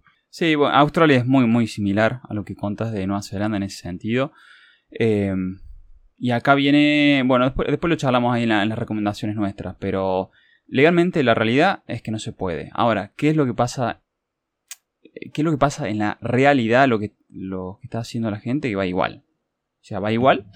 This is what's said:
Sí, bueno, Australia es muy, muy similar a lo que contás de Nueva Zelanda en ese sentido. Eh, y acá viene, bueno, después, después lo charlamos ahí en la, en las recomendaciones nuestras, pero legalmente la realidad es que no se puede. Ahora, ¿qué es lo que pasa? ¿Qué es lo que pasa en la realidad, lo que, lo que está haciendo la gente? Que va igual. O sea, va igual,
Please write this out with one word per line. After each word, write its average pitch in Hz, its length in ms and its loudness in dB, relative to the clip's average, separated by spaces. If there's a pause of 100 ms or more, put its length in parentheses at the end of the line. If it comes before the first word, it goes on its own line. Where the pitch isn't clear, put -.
(300)
Sí, 165 240 0
bueno, 147 220 2
Australia 147 420 4
es 120 80 0
muy, 131 220 4
muy 117 180 2
similar 110 640 -2
a 104 60 -8
lo 101 100 -6
que 98 100 -12
contás 104 360 -6
de 95 160 -4
Nueva 101 160 -4
Zelanda 104 340 -4
en 98 60 -2
ese - 180 -8
sentido. 110 500 -4 (600)
Eh, 104 420 0 (840)
y 123 140 -2
acá 120 220 2
viene, 147 720 4
bueno, 127 200 2
después, 135 220 -2
después 147 220 -2
lo 160 60 2
charlamos 123 400 0
ahí 117 80 0
en 113 60 0
la, 107 120 2
en 107 80 0
las 107 80 -4
recomendaciones 107 580 -4
nuestras, 98 440 -6
pero 95 500 -2 (380)
legalmente 170 560 2
la 113 100 4
realidad 120 540 0
es - 160 -10
que 110 80 -8
no 110 80 -6
se - 140 -12
puede. 85 400 -8
Ahora, 104 440 0
¿qué 147 120 0
es 156 60 2
lo 147 120 2
que 117 80 -4
pasa? 120 480 -4 (1300)
¿Qué 151 80 -4
es - 20 0
lo 165 80 0
que 147 60 0
pasa 135 320 0
en 107 80 -4
la 104 240 -4
realidad, 127 640 2
lo 113 120 2
que, 104 160 -8 (140)
lo 95 520 -10
que - 60 -16
está 113 120 -8
haciendo 113 300 -6
la 101 100 -6
gente? 127 300 -4
Que 98 60 -4
va 95 100 -2
igual. 90 380 -2 (580)
O - 20 -20
sea, 104 160 -10
va 107 140 -2
igual, 135 320 2 (100)